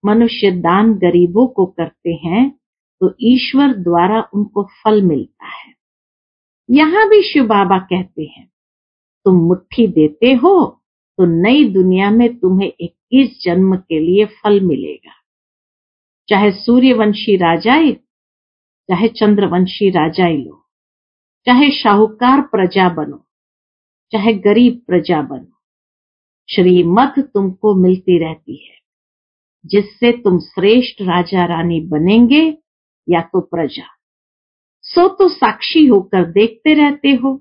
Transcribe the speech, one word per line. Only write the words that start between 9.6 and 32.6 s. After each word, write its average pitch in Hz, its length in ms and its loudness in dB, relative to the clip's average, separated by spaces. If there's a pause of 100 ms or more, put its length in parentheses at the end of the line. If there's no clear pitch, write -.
देते 165 460 0
हो 302 320 2 (520)
तो 185 80 2 (160)
नई 254 220 2
दुनिया 185 480 0
में 240 280 0
तुम्हें 190 400 -2
इक्कीस 240 640 -2
जन्म 185 320 0
के 170 240 -6
लिए 180 260 0
फल 208 360 -2
मिलेगा। 127 500 -6 (1160)
चाहे 208 240 2
सूर्यवंशी 220 880 0
राजाए, 208 540 0 (1000)
चाहे 185 180 -2
चंद्रवंशी 196 840 0
राजाए 165 480 -2
लो, - 300 -14 (800)
चाहे 254 260 2
शाहूकार 220 680 0
प्रजा 190 480 -2
बनो, 147 360 -10 (840)
चाहे 220 220 -2
गरीब 220 540 2
प्रजा 170 340 -2
बनो, 135 300 -14 (1000)
श्रीमत 180 720 2
तुमको 202 560 -4
मिलती 185 440 0
रहती - 480 -12
है, - 100 -20 (880)
जिससे 202 460 -2
तुम 202 280 0
श्रेष्ठ 214 600 -2
राजा 180 440 -2
रानी 170 360 -4
बनेंगे 226 760 2 (500)